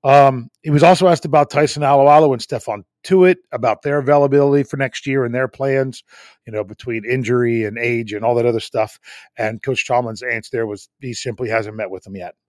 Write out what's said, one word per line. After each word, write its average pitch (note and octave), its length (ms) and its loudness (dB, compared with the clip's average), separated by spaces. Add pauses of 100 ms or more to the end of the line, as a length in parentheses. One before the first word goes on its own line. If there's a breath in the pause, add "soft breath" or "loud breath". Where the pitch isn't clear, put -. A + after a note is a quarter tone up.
Um, C3+ 460 4 (120)
he D#3 80 -6
was D3 140 4
also F3+ 240 6
asked E3+ 160 2
about D3 260 0
Tyson D3 320 -2
Alualu C#3+ 500 6
and A#2 80 -4
Stephon G#2+ 440 -10 (180)
Tuitt, F#3 360 4 (120)
about A2+ 320 -2
their C#3+ 160 -2
availability C#3+ 640 2
for B2+ 140 -8
next C3+ 300 -6
year C3+ 180 -2
and A#2+ 100 -6
their B2+ 140 -4
plans, C3+ 560 -4 (420 soft breath)
you A2+ 60 -16
know, G#2+ 100 -6
between G#2 420 -10
injury A#2+ 600 -2
and G#2 120 -8
age A#2 360 -4
and G#2 120 -8
all A#2+ 120 2
that A#2 100 0
other A2+ 140 0
stuff. - 400 -6 (360 loud breath)
And A2 260 -6
Coach C3 240 -6
Tomlin's A#2+ 360 -4
answer A#2 300 -8
there A2+ 140 -4
was G#2 220 -12 (120)
he B2+ 120 -12
simply A#2 360 -10
hasn't A2 280 -4
met G#2 140 -8
with F#2+ 140 -14
them G2 100 -18
yet. F2+ 220 -14 (120)